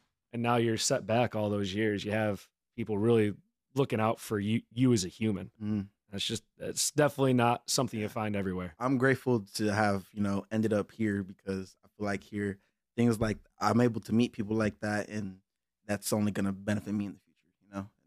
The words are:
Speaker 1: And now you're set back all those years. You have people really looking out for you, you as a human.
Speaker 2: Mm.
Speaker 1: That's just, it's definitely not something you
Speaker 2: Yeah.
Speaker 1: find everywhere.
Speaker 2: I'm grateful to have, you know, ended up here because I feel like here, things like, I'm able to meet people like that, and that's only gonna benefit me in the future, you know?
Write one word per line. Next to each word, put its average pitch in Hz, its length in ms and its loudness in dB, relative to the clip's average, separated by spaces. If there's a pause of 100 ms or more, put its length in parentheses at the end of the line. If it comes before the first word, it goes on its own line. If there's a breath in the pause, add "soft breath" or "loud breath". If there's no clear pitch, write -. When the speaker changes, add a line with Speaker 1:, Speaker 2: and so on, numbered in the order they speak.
(320)
Speaker 1:
And 117 120 2
now 120 140 4
you're 113 200 2
set 123 300 0
back 113 280 2
all 107 140 0
those 101 240 -2
years. 104 320 0
You 104 60 -4
have 107 360 -2 (300)
people 110 200 -4
really 107 360 4 (400)
looking 127 260 0
out 110 200 0
for 107 200 -4
you, 107 220 -2 (100)
you 123 220 4
as 98 100 2
a 90 60 -6
human. 98 420 -4 (100)
Speaker 2:
Mm. 104 260 -2 (240)
Speaker 1:
That's 98 120 -8
just, 110 200 -6 (160)
it's - 320 -4
definitely 135 420 2
not 120 360 2
something 117 300 -2
you 107 60 -2
Speaker 2:
Yeah. 101 60 -6
Speaker 1:
find 107 260 -4
everywhere. 92 420 -4
Speaker 2:
I'm 131 180 0
grateful 123 440 2 (140)
to 104 180 0
have, 101 400 2
you 104 80 -8
know, 98 280 -2
ended 110 220 0
up 104 220 -2
here 101 300 -2
because 95 600 -10
I - 60 -20
feel 104 160 -10
like 101 180 -4
here, 101 360 -6 (360)
things 117 240 2
like, 107 180 -2 (220)
I'm 110 220 4
able 117 200 2
to 104 120 -6
meet 117 180 2
people 110 240 -4
like 107 240 -2
that, 104 300 -4
and 98 300 -10 (480)
that's 104 260 -4
only 107 180 0
gonna 98 220 -2
benefit 101 400 -4
me 101 140 -4
in 90 60 -12
the - 60 -20
future, - 320 -20 (100)
you 101 140 -20
know? 98 140 -8 (180)